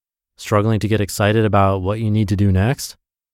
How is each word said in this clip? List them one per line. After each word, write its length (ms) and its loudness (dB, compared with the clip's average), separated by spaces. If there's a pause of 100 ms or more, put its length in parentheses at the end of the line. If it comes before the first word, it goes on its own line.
(360)
Struggling 420 0
to 80 -4
get 140 0
excited 440 0
about 340 2
what 200 -4
you 100 -4
need 200 0
to 80 0
do 160 2
next? 440 -2 (380)